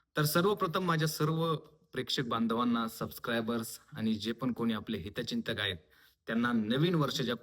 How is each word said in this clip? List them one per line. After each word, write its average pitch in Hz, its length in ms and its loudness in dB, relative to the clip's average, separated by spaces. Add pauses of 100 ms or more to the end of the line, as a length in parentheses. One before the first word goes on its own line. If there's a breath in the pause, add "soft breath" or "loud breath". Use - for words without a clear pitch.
(160)
तर 151 80 4
सर्वप्रथम 185 600 2
माझ्या 160 240 2
सर्व 160 480 0 (360)
प्रेक्षक 127 300 -2
बांधवांना, 117 680 0
सबस्क्रायबर्स 113 920 -4 (120)
आणि 110 220 0
जे 107 180 -2
पण 123 200 -2
कोणी 113 220 0
आपले 104 240 -4
हितचिंतक 107 640 -4
आहेत, 98 160 0 (500 soft breath)
त्यांना 120 260 0
नवीन 127 420 4
वर्षाच्या 131 480 0